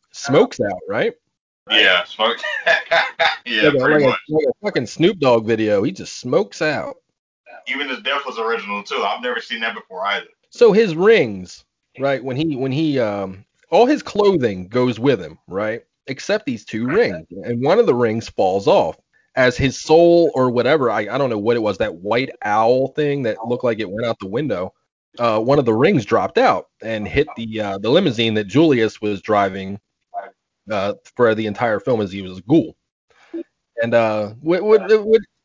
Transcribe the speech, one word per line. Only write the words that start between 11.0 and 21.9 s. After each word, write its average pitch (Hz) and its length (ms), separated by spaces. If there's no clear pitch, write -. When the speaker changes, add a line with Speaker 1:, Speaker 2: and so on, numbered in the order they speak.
Speaker 1:
right, 135 240
when 127 140
he, 156 180
when 131 180
he, 143 280
um, 101 440
all 208 160
his 277 160
clothing 123 680
goes 120 320
with 123 220
him, 78 160
right, 110 340
except 202 400
these 117 200
two 113 200
rings. 120 400
And 120 180
one 170 160
of 233 80
the 147 80
rings 117 340
falls 98 400
off 165 280
as 127 200
his 135 240
soul 170 560
or 127 120
whatever, 120 440
I, 110 80
I 107 180
don't 139 100
know 113 120
what 120 160
it 117 40
was, 104 180
that 104 180